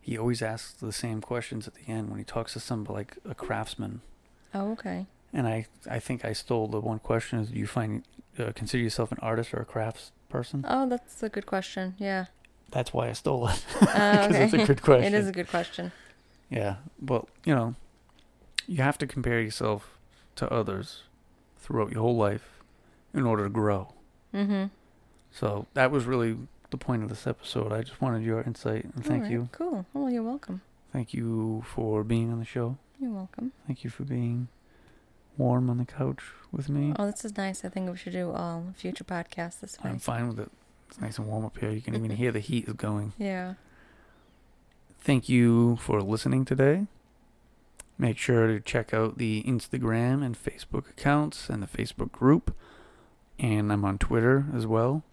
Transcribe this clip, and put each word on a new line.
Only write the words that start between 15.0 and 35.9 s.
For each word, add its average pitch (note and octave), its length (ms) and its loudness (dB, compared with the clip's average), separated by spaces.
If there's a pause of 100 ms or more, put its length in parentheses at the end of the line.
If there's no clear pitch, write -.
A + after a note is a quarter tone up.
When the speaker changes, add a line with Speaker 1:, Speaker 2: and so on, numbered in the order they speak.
Speaker 2:
It G#3 40 4
is G3+ 120 2
a - 20 -4
good F3 160 -6
question. F3 460 -4 (560)
Speaker 1:
Yeah. G2+ 280 -2 (240)
But, B2+ 260 0 (180)
you D#3 100 6
know, A#2+ 200 0 (920)
you D3 160 0
have C#3+ 140 2
to C#3 100 -2
compare A#2+ 340 0
yourself G#2+ 560 -4 (380)
to - 160 -4
others G2 520 -2 (560)
throughout G#2+ 320 -2
your A2 100 -2
whole A#2+ 160 4
life G#2 420 0 (540)
in C3+ 120 2
order G#2+ 200 4
to G2+ 40 -2
grow. G#2 440 2 (400)
Speaker 2:
Mm-hmm. G3+ 320 0 (680)
Speaker 1:
So G#2 340 -4 (100)
that C3 160 4
was C3+ 140 2
really A#2 320 2 (340)
the C3+ 60 -6
point A#2 260 -2
of G#2 60 -6
this G#2+ 160 -10
episode. A#2 460 -4
I A2+ 120 -2
just - 180 -8
wanted A2+ 220 0
your A2+ 180 0
insight, A#2 420 -4 (100)
and A#2+ 120 -8
thank F#3+ 140 2
Speaker 2:
All A#2 40 -2
right. - 80 -2
Speaker 1:
you. A#2+ 220 0
Speaker 2:
Cool. D#4+ 400 -4
Well, C#4 160 -2
you're A#3+ 140 0
welcome. A3+ 380 -6 (300)
Speaker 1:
Thank B2 220 -4
you A2+ 520 -2
for G#2+ 380 0
being A#2 300 2
on A#2 60 -2
the A2+ 60 -4
show. B2 320 -4 (220)
Speaker 2:
You're B3+ 120 -4
welcome. G3+ 420 -8 (120)
Speaker 1:
Thank - 180 -6
you A#2 60 -4
for - 140 -8
being B2 440 -2 (920)
warm B2 320 4
on A#2+ 100 0
the B2 60 0
couch C3+ 360 -4 (300)